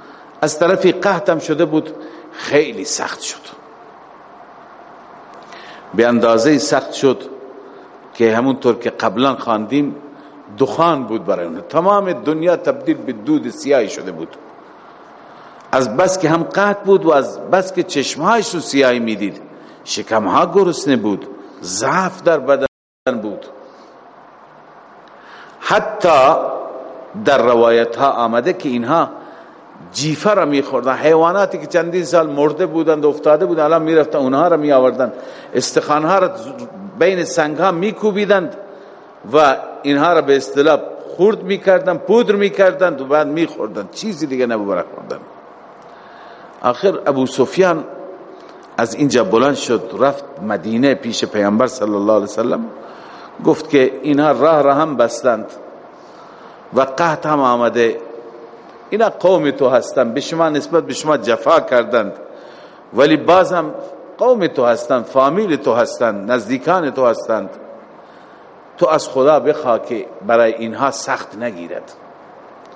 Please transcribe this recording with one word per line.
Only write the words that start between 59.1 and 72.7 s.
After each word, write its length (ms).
تو 180
هستند، 440
به 80
شما، 280
نسبت 340
به 100
شما 240
جفا 420
کردند، 540
ولی 240
باز 360
هم 200
قوم 300
تو 180
هستند، 400
فامیل 500
تو 180
هستند، 580
نزدیکان 600
تو 140
هستند، 440
تو 100
از 200
خدا 320
بخواه 460
که 200
برای 260
اینها 380
سخت 440
نگیرد 560